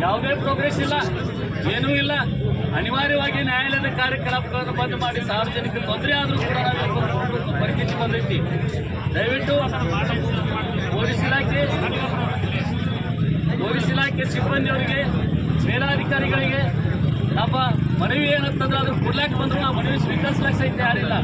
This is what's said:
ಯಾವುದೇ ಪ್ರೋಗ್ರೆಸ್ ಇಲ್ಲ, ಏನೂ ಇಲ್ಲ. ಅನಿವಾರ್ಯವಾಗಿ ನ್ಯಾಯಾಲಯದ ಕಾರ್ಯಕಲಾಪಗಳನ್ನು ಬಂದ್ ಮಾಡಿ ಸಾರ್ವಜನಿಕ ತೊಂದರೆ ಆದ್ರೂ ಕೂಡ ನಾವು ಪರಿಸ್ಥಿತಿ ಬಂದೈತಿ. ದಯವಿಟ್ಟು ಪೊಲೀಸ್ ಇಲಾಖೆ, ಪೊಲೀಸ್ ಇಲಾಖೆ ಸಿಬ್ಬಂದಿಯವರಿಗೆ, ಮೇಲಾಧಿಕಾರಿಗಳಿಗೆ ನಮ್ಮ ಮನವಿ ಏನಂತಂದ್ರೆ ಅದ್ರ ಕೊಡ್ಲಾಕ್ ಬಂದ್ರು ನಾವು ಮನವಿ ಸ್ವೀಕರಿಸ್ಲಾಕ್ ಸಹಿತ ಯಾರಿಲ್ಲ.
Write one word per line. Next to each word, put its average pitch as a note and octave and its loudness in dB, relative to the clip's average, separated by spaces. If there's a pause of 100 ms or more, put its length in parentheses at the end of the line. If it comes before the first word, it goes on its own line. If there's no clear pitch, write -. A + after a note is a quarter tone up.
ಯಾವುದೇ C4+ 0 (120)
ಪ್ರೋಗ್ರೆಸ್ C#4 0
ಇಲ್ಲ, D4 0 (800)
ಏನೂ C4 0 (120)
ಇಲ್ಲ. C#4+ 0 (640)
ಅನಿವಾರ್ಯವಾಗಿ C#4 0
ನ್ಯಾಯಾಲಯದ C4+ 0 (100)
ಕಾರ್ಯಕಲಾಪಗಳನ್ನು B3+ -2
ಬಂದ್ B3 -2
ಮಾಡಿ A#3+ -2 (100)
ಸಾರ್ವಜನಿಕ A3+ -2 (140)
ತೊಂದರೆ A#3+ -2
ಆದ್ರೂ C4+ 0
ಕೂಡ B3+ -2 (200)
ನಾವು - -2 (100)
ಪರಿಸ್ಥಿತಿ - 0
ಬಂದೈತಿ. - 0 (760)
ದಯವಿಟ್ಟು C4 0 (1400)
ಪೊಲೀಸ್ A#3+ 0
ಇಲಾಖೆ, C4+ 0 (2000)
ಪೊಲೀಸ್ B3 0
ಇಲಾಖೆ C4+ 0 (100)
ಸಿಬ್ಬಂದಿಯವರಿಗೆ, C4 0 (680)
ಮೇಲಾಧಿಕಾರಿಗಳಿಗೆ C4+ 0 (760)
ನಮ್ಮ A#3 2 (440)
ಮನವಿ B3+ 2 (120)
ಏನಂತಂದ್ರೆ C4+ 0
ಅದ್ರ C4+ 0 (100)
ಕೊಡ್ಲಾಕ್ C#4+ 0
ಬಂದ್ರು C4+ 0
ನಾವು C4+ 2
ಮನವಿ C#4 0
ಸ್ವೀಕರಿಸ್ಲಾಕ್ C#4 2
ಸಹಿತ C4 0
ಯಾರಿಲ್ಲ. - 2